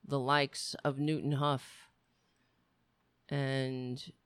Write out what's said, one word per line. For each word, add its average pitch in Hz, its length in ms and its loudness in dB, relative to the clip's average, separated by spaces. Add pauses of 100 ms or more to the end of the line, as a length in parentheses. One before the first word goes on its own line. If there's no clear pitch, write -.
the 139 140 0
likes 139 560 2 (100)
of 139 140 2
Newton 147 340 2
Huff 143 560 0 (1400)
and 135 840 -2 (140)